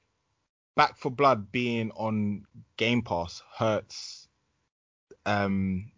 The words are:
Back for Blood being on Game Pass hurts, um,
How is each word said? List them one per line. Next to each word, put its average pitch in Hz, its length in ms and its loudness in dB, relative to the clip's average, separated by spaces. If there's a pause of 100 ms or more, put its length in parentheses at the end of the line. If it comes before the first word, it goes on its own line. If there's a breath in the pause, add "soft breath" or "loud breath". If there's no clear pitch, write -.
(760)
Back 151 240 4
for 143 120 -4
Blood 120 400 2
being 117 420 -2
on 104 520 -2 (320)
Game 117 240 2
Pass 90 420 -6 (140)
hurts, - 720 -4 (960)
um, 98 720 0